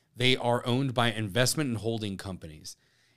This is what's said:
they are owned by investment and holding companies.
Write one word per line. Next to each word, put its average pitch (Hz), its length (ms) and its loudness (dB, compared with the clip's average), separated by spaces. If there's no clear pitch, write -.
they 123 200 4
are 120 300 0
owned 127 260 0
by 117 200 2
investment 113 560 0
and 113 100 -2
holding 110 380 -4
companies. 87 600 -12